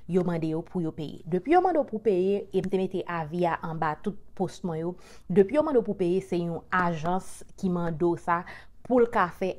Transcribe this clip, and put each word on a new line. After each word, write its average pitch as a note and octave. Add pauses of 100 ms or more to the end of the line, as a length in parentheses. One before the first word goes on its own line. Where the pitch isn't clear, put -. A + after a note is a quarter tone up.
yo F3+
mande E3
yo D#3
pou F3
yo D#3+
peye. -
Depi F3+
yo F4+
mande F4
w C4+
pou G#3+
peye, G3 (100)
e F#3+
m F#3
te F#3
mete F#3+
avi E3+
a E3 (100)
anba D#3+
tout G3+ (180)
pòs - (100)
mwen D#3+
yo. E3 (420)
Depi G3
yo D4+
mande D4
w G#3+
pou G3
peye, F#3
se F3+
yon E3+ (160)
ajans F3 (180)
ki F#3+
mande E3+
w E3+
sa. F3 (420)
Pou B3
l A#3
ka F#3
fè F#3+